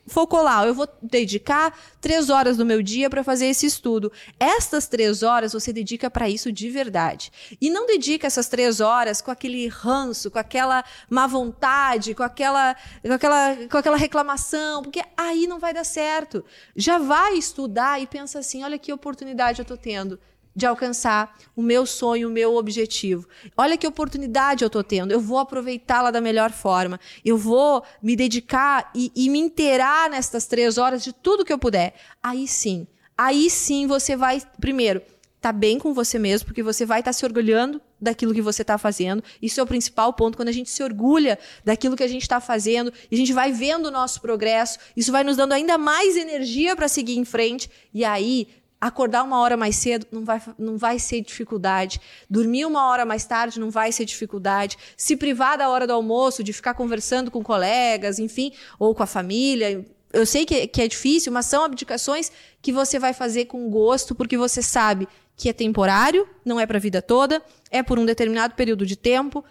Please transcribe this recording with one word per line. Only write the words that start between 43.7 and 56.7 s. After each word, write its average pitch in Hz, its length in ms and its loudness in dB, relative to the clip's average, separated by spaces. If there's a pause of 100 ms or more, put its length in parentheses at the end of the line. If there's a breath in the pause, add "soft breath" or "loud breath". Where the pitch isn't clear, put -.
o 285 40 -6
nosso 262 300 -4
progresso, 226 560 0 (180 loud breath)
isso 233 160 -2
vai 269 120 4
nos 277 140 2
dando 277 160 2
ainda 320 240 2
mais 330 400 2
energia 302 580 -2
pra 302 120 -2
seguir 240 300 -2
em 247 80 -2
frente, 233 440 -2 (240 soft breath)
e 220 100 -2
aí 214 440 0 (340 soft breath)
acordar 240 420 0
uma 262 180 0
hora 240 160 4
mais 208 180 0
cedo 233 340 -2
não 220 140 -10
vai, 220 180 -2 (160)
não 220 200 -6
vai 233 220 -2
ser 240 200 -4
dificuldade. 190 800 -4 (300 loud breath)
Dormir 226 340 2
uma 294 260 2
hora 247 160 2
mais 220 200 -4
tarde 233 340 -2
não 220 100 -4
vai 220 220 0
ser 226 140 -2
dificuldade. 202 720 -4 (180 loud breath)
Se 302 220 -2
privar 269 400 0
da 277 100 2
hora 254 180 2
do 240 60 0
almoço, 240 500 0
de 202 120 -4
ficar 240 200 -6